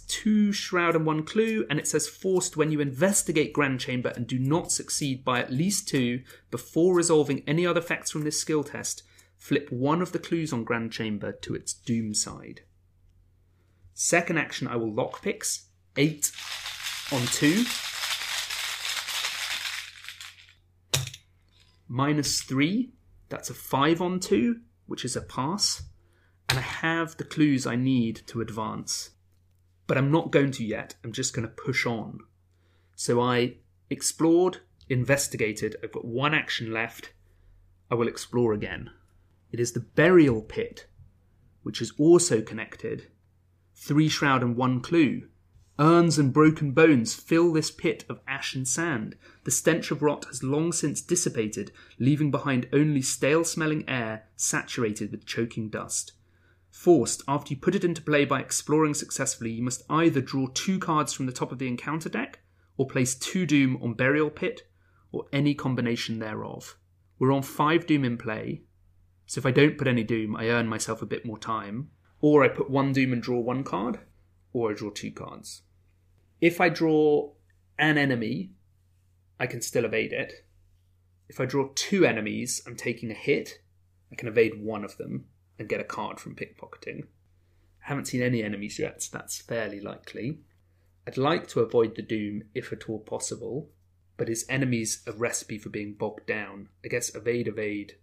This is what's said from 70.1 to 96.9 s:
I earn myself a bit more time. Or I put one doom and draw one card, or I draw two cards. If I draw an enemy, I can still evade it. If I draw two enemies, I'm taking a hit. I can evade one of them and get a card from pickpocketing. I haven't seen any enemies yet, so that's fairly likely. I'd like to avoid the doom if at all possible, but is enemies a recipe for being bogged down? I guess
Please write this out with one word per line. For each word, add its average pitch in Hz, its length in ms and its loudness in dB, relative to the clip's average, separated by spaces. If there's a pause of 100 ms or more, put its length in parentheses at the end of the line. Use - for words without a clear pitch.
I 113 140 -2
earn 117 180 2
myself 110 360 -4
a 110 40 -8
bit - 180 -6
more 107 140 -8
time. 110 520 -8 (300)
Or 147 220 8
I 127 60 8
put - 200 -2
one 135 240 2
doom 131 200 2
and 120 100 -2
draw 123 160 -2
one 123 240 -2
card, 202 380 -4 (520)
or 113 200 0
I - 20 -2
draw 104 160 -8
two 107 220 -10
cards. - 500 -14 (800)
If 170 200 4
I 180 80 6
draw 151 640 4 (460)
an 151 200 4
enemy, 135 540 0 (840)
I 131 80 -2
can 120 160 -6
still - 220 0
evade 107 280 -2
it. 110 200 -6 (960)
If - 120 -10
I 131 60 0
draw 135 280 -2
two 190 300 2
enemies, 110 640 0
I'm 120 100 -14
taking 120 340 -6
a 104 40 -8
hit. - 460 -4 (520)
I - 20 -20
can 123 140 -8
evade 107 340 2
one 104 220 -6
of 98 120 -14
them - 300 -10 (320)
and 107 100 -10
get 104 120 -2
a - 40 -6
card 98 360 -8
from - 160 -14
pickpocketing. - 680 -14
I - 840 -20
haven't 143 180 -4
seen 123 160 -2
any 123 200 0
enemies 104 360 -8
yet, 101 240 -6
so - 140 -12
that's - 240 -12
fairly 104 400 -6
likely. 104 580 -10 (680)
I'd - 120 -8
like 151 300 0
to - 120 0
avoid 113 360 2
the 110 60 -10
doom 104 420 -6 (100)
if 127 180 -8
at - 160 -12
all 107 120 -6
possible, 117 720 -8 (460)
but 135 120 -4
is 113 200 -4
enemies 123 580 -2
a 120 60 -10
recipe 107 460 -4
for 107 120 -12
being 104 240 -8
bogged 107 320 -8
down? 101 420 -8 (160)
I 123 40 -12
guess 120 260 -4